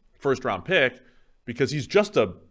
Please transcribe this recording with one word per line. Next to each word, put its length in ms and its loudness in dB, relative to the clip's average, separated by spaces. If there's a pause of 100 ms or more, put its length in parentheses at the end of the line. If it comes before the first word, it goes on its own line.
(200)
first-round 460 -4
pick 360 0 (440)
because 260 -2
he's 160 -6
just 300 2
a, 160 2 (180)